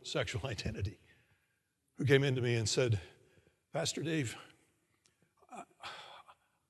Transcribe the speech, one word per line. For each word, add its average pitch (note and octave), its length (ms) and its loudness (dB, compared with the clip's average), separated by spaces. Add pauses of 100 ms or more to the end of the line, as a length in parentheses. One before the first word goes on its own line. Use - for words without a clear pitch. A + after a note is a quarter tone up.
sexual C3 420 -2
<laughs> - 20 -2
identity G#2+ 500 -4 (960)
who - 80 -2
came C3+ 180 8
into C3 180 2
me A#2+ 140 2
and A2+ 140 2
said, A#2+ 320 2 (720)
Pastor D#3 300 -4
Dave, D3+ 340 -2 (1120)
I, - 140 -14 (1040)